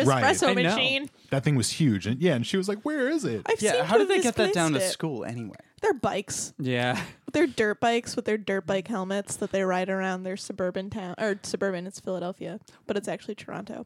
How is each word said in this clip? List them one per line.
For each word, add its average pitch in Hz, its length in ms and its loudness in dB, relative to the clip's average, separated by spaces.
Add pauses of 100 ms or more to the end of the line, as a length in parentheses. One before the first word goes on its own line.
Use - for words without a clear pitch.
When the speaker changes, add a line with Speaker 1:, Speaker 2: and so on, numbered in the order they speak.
Speaker 1:
Right. - 200 6
Speaker 2:
espresso 285 240 4
Speaker 3:
I 190 80 4
know. 185 80 4
Speaker 2:
machine. 262 480 2 (180)
Speaker 1:
That 139 140 0
thing 151 120 4
was 120 140 2
huge. 104 380 2
And, 123 120 0
yeah, 170 140 4
and 120 120 0
she - 120 -2
was 190 100 -2
like, 208 140 -4
"Where 294 260 0
is 302 160 0
it?" 113 220 -2
Speaker 2:
I've - 160 0
Speaker 4:
Yeah, 415 120 2
Speaker 2:
seen 494 120 2
Speaker 4:
how 190 120 4
Speaker 2:
you 403 100 4
Speaker 4:
did 381 100 4
they 370 60 2
get 240 140 2
that 220 140 2
down 165 200 2
to 135 80 2
Speaker 2:
misplaced - 100 2
it. - 40 -2
Speaker 4:
school 139 320 -4
anyway? 117 320 -8 (260)
Speaker 2:
They're 403 100 4
bikes. 202 640 -4
Speaker 3:
Yeah. 123 420 0 (340)
Speaker 2:
They're - 120 4
dirt 214 360 0
bikes 233 340 0
with 233 100 -4
their 214 120 0
dirt 240 280 -2
bike 190 220 -2
helmets 196 480 -4
that 202 160 -4
they 196 100 2
ride 185 300 0
around 190 320 -2
their 185 140 -6
suburban 190 520 -6
town, 185 300 -8
or 202 240 -2
suburban, 190 420 -2
it's 196 140 -14
Philadelphia, 180 600 -6 (280)
but 202 100 -2
it's 202 100 -6
actually 208 280 -6
Toronto. - 500 -12